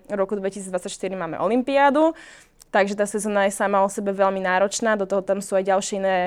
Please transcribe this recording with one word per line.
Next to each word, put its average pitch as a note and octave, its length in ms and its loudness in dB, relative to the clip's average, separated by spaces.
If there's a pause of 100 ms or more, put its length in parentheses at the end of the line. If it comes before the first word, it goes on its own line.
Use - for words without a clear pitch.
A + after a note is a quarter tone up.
v - 120 -12
roku G3 220 -2
dvetisícdvadsaťštyri F#3+ 800 -6
máme E3 240 -6
olympiádu, C#4 760 4 (540)
takže G3+ 260 2
tá G3+ 120 0
sezóna G3+ 400 0
je G3+ 80 0
sama G3+ 280 0
o G3 60 2
sebe G3 240 -4
veľmi F#3+ 280 2
náročná, G3 560 0
do G3 100 -2
toho F#3+ 160 0
tam F#3+ 160 -2
sú G3+ 160 -8
aj F#3+ 140 2
ďalšie G3 280 0
iné, F#3+ 320 0